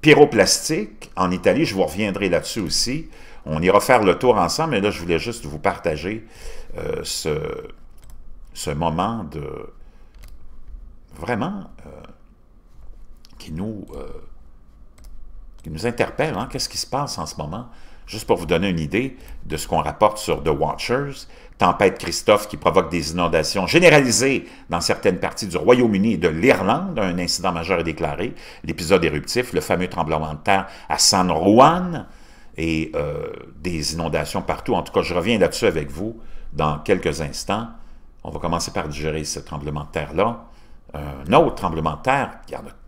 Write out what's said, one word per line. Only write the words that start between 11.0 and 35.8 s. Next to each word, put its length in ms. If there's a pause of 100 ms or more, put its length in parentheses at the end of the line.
vraiment, 500 (200)
euh, 40 (1500)
qui 140
nous, 420
euh, 140 (1500)
qui 80
nous 160
interpelle, 500
hein. 160
Qu'est-ce 160
qui 120
se 80
passe 320
en 80
ce 80
moment ? 320 (400)
Juste 180
pour 120
vous 100
donner 220
une 100
idée 360 (300)
de 100
ce 120
qu'on 160
rapporte 340
sur 240
The 60
Watchers, 800 (320)
tempête 400
Christophe 480
qui 100
provoque 320
des 220
inondations 560
généralisées 800 (240)
dans 100
certaines 380
parties 260
du 100
Royaume-Uni 580
et 40
de 120
l'Irlande. 680
Un 220
incident 320
majeur 280
est 40
déclaré. 500 (300)
L'épisode 420
éruptif, 480
le 80
fameux 280
tremblement 440
de 60
terre 260 (240)
à 80
San 300
Juan, 800 (500)
et, 380
euh, 320 (340)
des 320
inondations 480
partout. 320
En 80
tout 120
cas, 100
je 100
reviens 240
là-dessus 300
avec 240